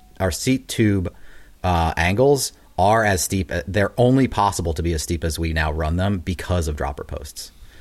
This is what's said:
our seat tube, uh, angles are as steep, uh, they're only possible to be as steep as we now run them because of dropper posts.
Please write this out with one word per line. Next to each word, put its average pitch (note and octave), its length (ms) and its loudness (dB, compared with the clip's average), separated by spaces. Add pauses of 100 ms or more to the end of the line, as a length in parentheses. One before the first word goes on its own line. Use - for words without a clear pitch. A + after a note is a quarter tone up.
(200)
our F#2+ 100 0
seat - 380 -2
tube, G2 440 0 (500)
uh, E2+ 340 2
angles A#2+ 560 2 (260)
are G#2+ 260 4
as G2 180 2
steep, F#2+ 300 -2
uh, F2 140 -2
they're G2 320 0
only B2+ 300 4
possible G2 460 0
to - 80 -4
be E2+ 120 0
as D#2 80 -4
steep E2+ 220 -4
as D#2+ 140 -4
we E2 140 -2
now D#2 200 0
run D#2 240 -2
them G2 220 0
because F2 500 -2
of D2+ 80 -4
dropper C#2 280 -6
posts. - 480 -14 (280)